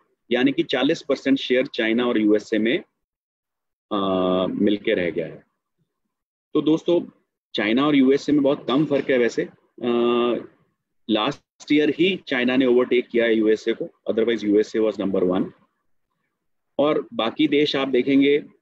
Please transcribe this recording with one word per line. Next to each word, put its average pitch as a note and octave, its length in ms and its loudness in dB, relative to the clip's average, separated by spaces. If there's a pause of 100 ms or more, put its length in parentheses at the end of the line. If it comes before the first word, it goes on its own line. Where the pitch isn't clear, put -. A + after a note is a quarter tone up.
(300)
यानी B2+ 220 2
कि E3 100 -2
चालीस C#3 400 -2
परसेंट C3+ 360 -2
share B2+ 280 0
China A#2 400 -2
और A#2+ 120 0
यूएसए G#2+ 400 0
में, B2 260 -2 (1080)
अ, G#2 60 -2 (480)
मिलके G2+ 480 -2
रह F2+ 160 -2
गया D#2+ 160 -6
है। D2+ 180 -18 (1120)
तो D3+ 80 0
दोस्तों, D#3+ 580 -2 (340)
China A#2 320 0
और D3+ 100 2
यूएसए C3+ 360 2
में C#3+ 100 2
बहुत C#3 260 0
कम C#3+ 180 0
फर्क C#3+ 240 -2
है C3 80 2
वैसे। A#2+ 240 0 (420)
अ, B2 60 0 (1200)
last A2 600 -4
year D3 180 2
ही F3+ 360 -2
China B2+ 300 -2
ने C3 100 2
overtake B2 420 2
किया A2+ 160 0
है A2+ 120 2
यूएसए A2 360 0
को, E3 180 -10 (200)
otherwise A2 340 -2
यूएसए G#2 340 2
was G#2+ 180 0
number G2 340 -2
one। G2 200 -2 (1300)
और D3 360 0
बाकी A#2 340 -2
देश D3 280 0
आप C3+ 120 -2
देखेंगे, C#3 560 2 (180)